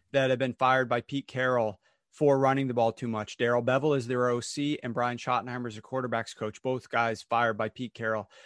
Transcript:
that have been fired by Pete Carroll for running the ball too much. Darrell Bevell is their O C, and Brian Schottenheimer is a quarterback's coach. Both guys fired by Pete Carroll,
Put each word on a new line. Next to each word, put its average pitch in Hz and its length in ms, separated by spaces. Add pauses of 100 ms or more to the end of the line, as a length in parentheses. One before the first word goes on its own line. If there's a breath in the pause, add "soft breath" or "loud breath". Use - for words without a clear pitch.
(120)
that 135 200
have 123 80
been 127 140
fired 131 360
by 120 120
Pete 139 260
Carroll 123 520 (300)
for 143 300
running 135 300
the 120 40
ball 113 200
too 120 160
much. 107 260
Darrell 120 260
Bevell 135 360
is 117 100
their 123 220
O 120 100
C, 147 420
and 123 120
Brian 120 240
Schottenheimer 123 500
is 107 100
a 107 40
quarterback's 120 520
coach. 107 280
Both 127 280
guys 117 340
fired 117 340
by 110 100
Pete 123 260
Carroll, 110 360 (160 loud breath)